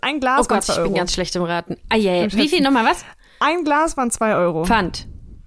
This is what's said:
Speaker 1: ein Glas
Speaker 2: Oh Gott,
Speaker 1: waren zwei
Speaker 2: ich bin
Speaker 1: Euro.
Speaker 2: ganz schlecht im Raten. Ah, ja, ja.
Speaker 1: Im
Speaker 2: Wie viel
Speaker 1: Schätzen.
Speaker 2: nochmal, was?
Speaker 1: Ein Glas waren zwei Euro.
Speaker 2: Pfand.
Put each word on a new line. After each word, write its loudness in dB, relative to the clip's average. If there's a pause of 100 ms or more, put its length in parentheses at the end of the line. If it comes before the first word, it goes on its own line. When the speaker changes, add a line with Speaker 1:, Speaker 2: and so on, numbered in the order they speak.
Speaker 1:
ein -2
Glas 2
Speaker 2:
Oh 2
Gott, -2
Speaker 1:
waren 2
zwei -2
Speaker 2:
ich -2
bin 0
Speaker 1:
Euro. -2
Speaker 2:
ganz -2
schlecht -4
im 0
Raten. -4 (120)
Ah, 2
ja, 2
ja. 2
Speaker 1:
Im -2
Speaker 2:
Wie -8
viel 2
Speaker 1:
Schätzen. 2
Speaker 2:
nochmal, 4
was? 2 (380)
Speaker 1:
Ein 0
Glas 2
waren -2
zwei 0
Euro. 0
Speaker 2:
Pfand. 0 (380)